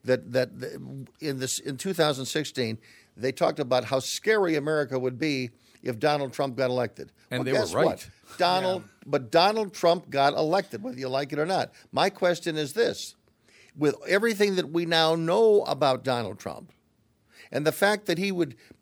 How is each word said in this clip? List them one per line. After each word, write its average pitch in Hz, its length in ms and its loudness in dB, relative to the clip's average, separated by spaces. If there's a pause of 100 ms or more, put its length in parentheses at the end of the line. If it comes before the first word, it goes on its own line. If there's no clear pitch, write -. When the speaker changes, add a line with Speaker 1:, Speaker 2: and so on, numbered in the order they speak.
Speaker 1:
that, 123 300 -2
that, 123 260 -2
that 131 460 -12 (160)
in 139 180 -6
this, 127 200 -4
in 143 180 -8
two 190 160 -4
thousand 147 320 2
sixteen, 120 540 -4 (360)
they 123 160 -2
talked 147 300 0
about 127 240 0
how 135 140 0
scary 190 580 0
America 143 420 0
would 127 180 -2
be 131 340 -2 (320)
if 120 140 -4
Donald 143 360 0
Trump 135 240 -4
got 131 120 2
elected. 123 440 -4 (180)
Speaker 2:
And 127 80 -2
Speaker 1:
Well, 127 60 -2
Speaker 2:
they 127 80 0
were 147 60 2
Speaker 1:
guess 208 140 -2
Speaker 2:
right. 143 120 2
Speaker 1:
what? - 240 -2 (280)
Donald, 185 440 2
Speaker 3:
Yeah. - 100 -20 (140)
Speaker 1:
but 135 260 -2
Donald 196 420 4
Trump 175 360 2
got 139 240 2
elected, 160 500 -2
whether 220 160 -10
you 131 80 -6
like 135 240 -4
it 151 80 -2
or 151 60 0
not. 170 260 -2 (220)
My 165 160 2
question 175 480 0
is 151 160 -4
this. - 420 -2 (640)
With 143 180 2 (100)
everything 202 500 2
that 170 140 0
we 170 160 -2
now 165 300 4
know 202 480 4
about 131 400 0
Donald 117 360 -2
Trump, - 340 -12 (760)
and 147 160 -2
the 156 40 4
fact 202 360 0
that 170 100 0
he 196 140 -2
would 160 240 -2 (260)